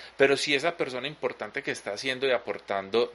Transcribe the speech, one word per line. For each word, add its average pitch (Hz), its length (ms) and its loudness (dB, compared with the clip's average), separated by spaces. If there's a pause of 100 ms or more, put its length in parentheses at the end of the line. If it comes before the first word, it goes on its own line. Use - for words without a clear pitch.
(180)
pero 139 180 6
sí 147 180 0
esa 151 220 0
persona 131 320 -4
importante 123 540 -6
que - 80 -4
está 117 220 -6
haciendo 131 340 -2
y 131 60 4
aportando 104 840 0